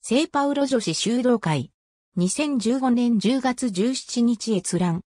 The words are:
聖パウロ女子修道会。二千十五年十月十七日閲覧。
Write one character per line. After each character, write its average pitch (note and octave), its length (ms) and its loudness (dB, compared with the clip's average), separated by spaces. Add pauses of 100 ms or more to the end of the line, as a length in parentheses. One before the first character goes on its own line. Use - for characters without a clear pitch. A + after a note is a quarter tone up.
聖 C#4+ 260 2
パ C#4+ 200 0
ウ C#4+ 80 0
ロ C#4+ 100 2
女 C4 160 0
子 E3 120 -2
修 A#3 280 0
道 A#3+ 180 4
会。 D3+ 320 -2 (460)
二 F3+ 100 2
千 C#4+ 320 -2
十 A#3 200 0
五 B3+ 100 0
年 A#3+ 300 2
十 B3+ 200 2
月 B3 320 -2
十 G#3+ 240 0
七 - 280 -2
日 A3+ 340 0
閲 F3 220 -2
覧。 F3 300 0